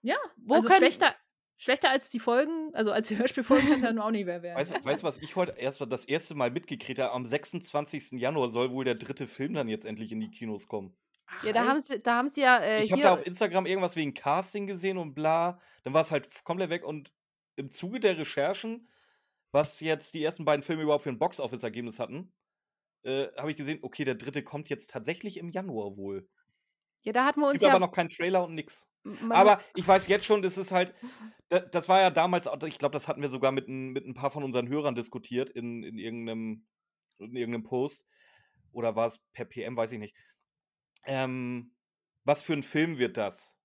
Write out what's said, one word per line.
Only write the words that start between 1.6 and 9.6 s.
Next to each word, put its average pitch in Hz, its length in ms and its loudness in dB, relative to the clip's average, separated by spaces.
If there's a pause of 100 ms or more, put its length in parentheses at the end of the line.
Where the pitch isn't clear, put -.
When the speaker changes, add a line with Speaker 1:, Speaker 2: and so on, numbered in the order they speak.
Speaker 1:
als 269 200 0
die 240 100 -6
Folgen, 311 560 0
also 214 160 0
als 220 160 0
die 208 100 -2
Hörspielfolgen 269 520 4
kann's 269 140 4
ja 226 80 0
Speaker 2:
<laughs> - 20 0
Speaker 1:
nun 220 100 -2
auch 220 80 0
nicht 202 140 -2
mehr 175 160 -6
werden. 170 160 -8
Speaker 3:
Weißt 160 180 -4
du, - 100 -6
weißt 139 180 0
du, 170 40 0
was 143 120 -4
ich - 160 -12
heute 185 220 -2
erst 131 220 -4
mal, 143 60 -4
das 120 200 -6
erste 156 300 -4
Mal 127 160 0
mitgekriegt 131 480 -8
habe? 123 140 0
Am 127 120 -4
sechsundzwanzigsten 147 920 -6
Januar 127 300 0
soll 120 220 0
wohl 131 140 -4
der 123 100 2
dritte 127 320 -8
Film - 260 -6
dann 139 160 -2